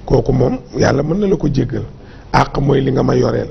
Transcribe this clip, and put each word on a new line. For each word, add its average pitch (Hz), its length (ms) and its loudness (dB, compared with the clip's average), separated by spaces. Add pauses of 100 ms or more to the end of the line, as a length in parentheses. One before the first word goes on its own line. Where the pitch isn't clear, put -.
kooku 131 280 2
moom 127 260 0 (180)
Yàlla 120 260 2
mën 160 160 -2
na 208 80 0
la 190 100 2
ko 151 120 -2
jéggal. 117 340 -2 (500)
Àq 131 280 0
mooy 139 220 2
li 135 100 0
nga 131 100 0
ma 127 140 2
yoreel 117 340 0